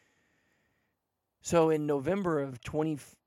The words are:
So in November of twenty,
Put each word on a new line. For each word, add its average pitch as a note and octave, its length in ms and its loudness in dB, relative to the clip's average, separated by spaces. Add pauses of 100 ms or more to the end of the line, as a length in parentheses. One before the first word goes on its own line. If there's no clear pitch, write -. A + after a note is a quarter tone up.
(1400)
So E3 280 4
in D3+ 160 0
November D#3+ 520 0
of C3+ 220 -8
twenty, D3+ 380 -4 (280)